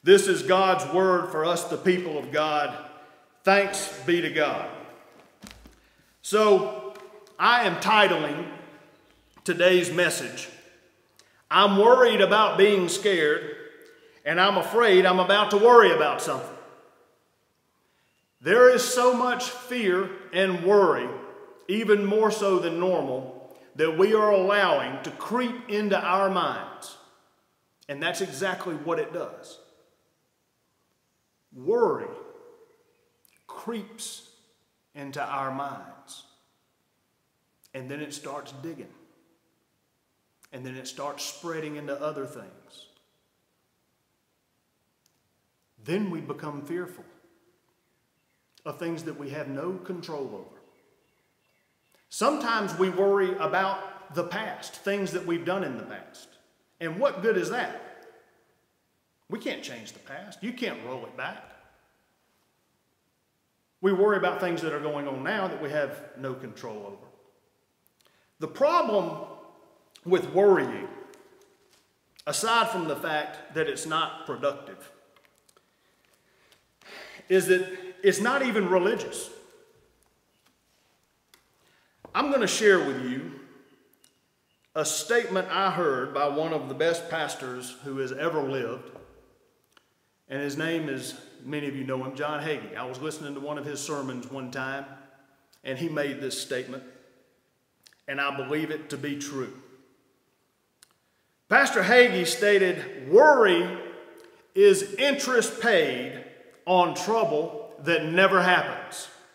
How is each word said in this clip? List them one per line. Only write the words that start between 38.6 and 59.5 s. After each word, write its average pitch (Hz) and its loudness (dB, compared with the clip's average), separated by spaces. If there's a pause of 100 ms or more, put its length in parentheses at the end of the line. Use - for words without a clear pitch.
And 131 -16
then 127 -14
it 127 -16
starts 139 -12
spreading 156 -10
into 143 -10
other 139 -8
things. - -20 (3000)
Then 190 -4
we 160 -8
become 143 -12
fearful 175 -12 (1600)
of - -14
things 165 -8
that 147 -12
we 139 -12
have 143 -10
no 151 -8
control 165 -12
over. - -20 (1500)
Sometimes 226 -2
we 185 0
worry 190 0
about 190 -4
the 170 -2
past, 190 -10
things 196 -4
that 170 -8
we've 170 -4
done 180 -4
in 127 -10
the 107 -12
past. - -18 (500)
And 165 -8
what 202 -2
good 214 0
is 175 -4
that? 220 -8 (1400)
We 214 -10
can't - -8